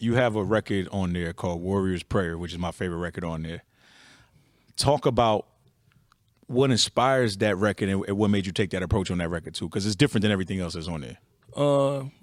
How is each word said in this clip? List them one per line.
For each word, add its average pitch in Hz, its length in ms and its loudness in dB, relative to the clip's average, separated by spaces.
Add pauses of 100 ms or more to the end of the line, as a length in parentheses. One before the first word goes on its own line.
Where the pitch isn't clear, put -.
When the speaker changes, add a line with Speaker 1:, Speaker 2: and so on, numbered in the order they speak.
Speaker 1:
you 117 140 0
have 123 200 4
a 107 80 0
record 98 480 0
on 92 220 -2
there 85 200 -2
called 85 280 -4
Warrior's 95 420 0
Prayer, 87 340 -2
which 85 160 -8
is 87 60 -8
my 87 140 -4
favorite 87 260 -4
record 87 240 -6
on 82 200 -4
there. 82 200 -10 (1120)
Talk 139 300 2
about 113 400 4 (1000)
what 131 240 2
inspires 120 680 2
that 104 180 2
record 101 320 0
and, 98 180 0
and 98 120 -2
what 104 120 4
made 101 160 2
you 95 60 -6
take 98 180 0
that 92 120 -4
approach 92 280 0
on 90 80 -2
that 85 100 -2
record 82 260 -6
too, 92 140 -8
'cause 98 180 -4
it's 104 100 -2
different 123 260 2
than 107 100 2
everything 95 280 -2
else 85 140 -6
that's 85 140 -8
on 82 120 -6
there. 65 180 -14 (380)
Speaker 2:
Uh, 139 480 0 (180)